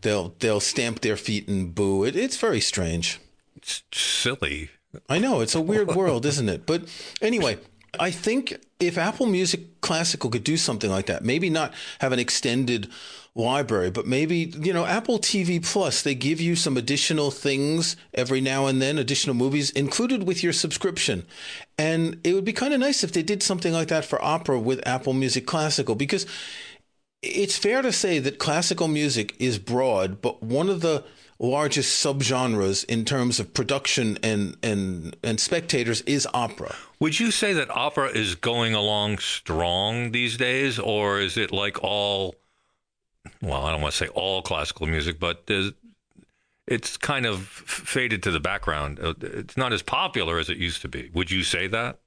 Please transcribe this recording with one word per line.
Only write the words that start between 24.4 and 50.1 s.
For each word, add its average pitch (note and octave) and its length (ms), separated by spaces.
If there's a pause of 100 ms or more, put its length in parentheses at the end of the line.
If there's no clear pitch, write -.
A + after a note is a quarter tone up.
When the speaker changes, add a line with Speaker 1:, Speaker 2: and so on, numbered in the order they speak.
Speaker 1:
with B2 280
Apple C3 260
Music C3 340
Classical, D3+ 480
because C#3+ 320 (960)
it's - 340
fair A#3+ 240
to B3+ 100
say F3 280
that C3+ 180
classical E3+ 500
music D3 520
is A#2+ 180
broad, G2+ 640
but - 220
one C#3 260
of F3+ 120
the D#3+ 220 (360)
largest C#3 680
subgenres B2 800
in A2+ 180
terms B2 360
of G#2 160
production B2+ 640
and, G#2 400
and, F#2+ 640
and A2+ 160
spectators C#3+ 640
is C#3 340
opera. - 400 (240)
Speaker 2:
Would D3+ 200
you A3+ 120
say G#3 220
that C#3+ 220
opera C3+ 340
is G#2 260
going A#2 400
along G#2 420
strong F#2+ 920
these A#2 260
days, B2+ 400
or G#2 420
is F#2+ 160
it G#2+ 160
like G2+ 320
all, G2 520 (1080)
well, C#2 240
I D#2 60
don't D#2 100
wanna D2 120
say - 160
all F#2+ 320
classical D2+ 440
music, D#2+ 340
but E2+ 280
there's, G2+ 240 (960)
it's - 280
kind C3+ 300
of G2+ 160
f-, G2 60 (400)
faded A2+ 360
to G2+ 80
the D#2+ 80
background. D2+ 640
Uh, E2 200
it's - 360
not B2+ 160
as G2+ 80
popular G#2+ 580